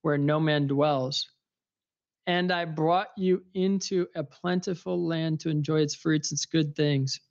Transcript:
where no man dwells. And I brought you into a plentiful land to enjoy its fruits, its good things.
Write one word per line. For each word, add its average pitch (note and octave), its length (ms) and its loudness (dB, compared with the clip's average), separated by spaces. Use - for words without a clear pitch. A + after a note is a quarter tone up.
where D3 140 2
no D3 220 2
man D3+ 300 2
dwells. C#3 600 0
And F3+ 260 0
I E3+ 120 -2
brought D#3+ 520 0
you F#3 280 0
into F#3 600 0
a D#3 80 -6
plentiful F3+ 800 -4
land D#3+ 360 -2
to E3 80 -6
enjoy D#3 320 0
its D3 160 0
fruits, D#3 340 0
its - 160 -4
good D#3 300 0
things. C#3 420 0